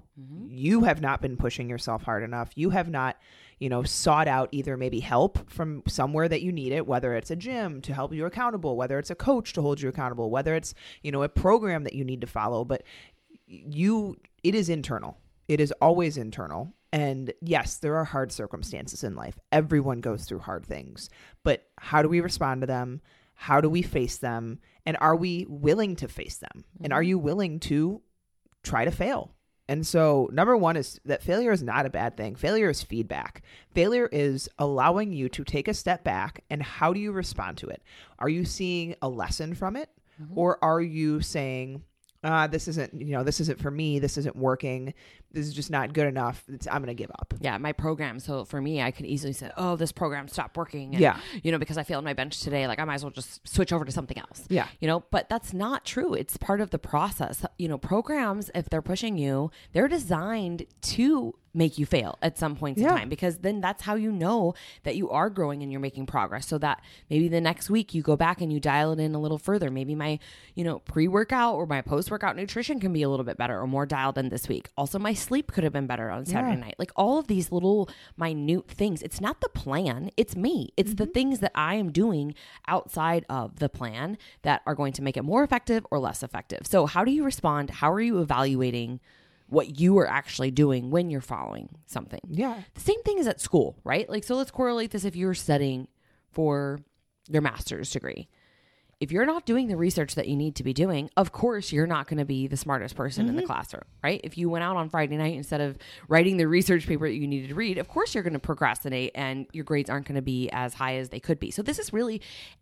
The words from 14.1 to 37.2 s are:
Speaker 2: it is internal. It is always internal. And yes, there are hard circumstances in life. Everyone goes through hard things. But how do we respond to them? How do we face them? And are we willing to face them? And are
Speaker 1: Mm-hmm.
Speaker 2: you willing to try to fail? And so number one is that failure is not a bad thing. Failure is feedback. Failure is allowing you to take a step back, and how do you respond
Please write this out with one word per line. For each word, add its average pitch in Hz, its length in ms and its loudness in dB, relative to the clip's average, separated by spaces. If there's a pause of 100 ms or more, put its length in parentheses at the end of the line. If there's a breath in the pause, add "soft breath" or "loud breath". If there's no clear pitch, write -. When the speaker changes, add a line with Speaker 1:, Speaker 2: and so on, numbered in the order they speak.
Speaker 2:
it 190 120 4
is 185 140 2
internal. - 480 -4 (300)
It 151 120 4
is 147 120 4 (100)
always 160 360 6
internal. 107 560 -8 (180)
And 135 500 0
yes, - 360 0
there 151 200 -2
are 160 80 0
hard 135 260 -2
circumstances - 720 -8
in 98 120 -4
life. 58 220 -10 (140)
Everyone 147 500 4
goes 113 240 -4
through 92 140 -8
hard 92 260 -8
things. - 440 -12 (340 loud breath)
But - 240 2 (100)
how - 240 4
do 151 60 8
we 170 140 4
respond 131 400 0
to 131 60 0
them? 127 340 -2 (320 soft breath)
How 143 260 4
do 156 100 8
we 175 120 2
face 127 360 -2
them? 117 420 -6 (260 soft breath)
And 160 160 -2
are 156 140 6
we 175 340 -2
willing 175 480 2
to 139 100 -8
face - 300 -12
them? - 260 -16 (180)
And 147 120 -4
are 147 80 2
Speaker 1:
Mm-hmm. 170 80 2
Speaker 2:
you 185 100 4
willing 160 420 -2
to 165 400 0 (600)
try 117 220 0
to 165 60 0
fail? - 400 -4 (360)
And 156 180 -2
so 151 460 4
number 196 240 4
one 165 220 4
is - 280 -6
that 139 180 -2
failure 226 280 2
is 175 120 2
not 127 240 0
a - 20 -6
bad 117 260 -2
thing. 107 200 -6
Failure 202 340 2
is - 140 -2
feedback. - 580 -6 (320 loud breath)
Failure 226 380 4
is 143 360 0 (120)
allowing 151 520 2
you 135 180 -2
to - 140 -8
take - 240 -2
a 214 60 0
step 175 300 -2
back, 98 480 -2
and 147 100 -4
how 160 320 0
do 202 60 -4
you 208 120 -4
respond 175 460 -6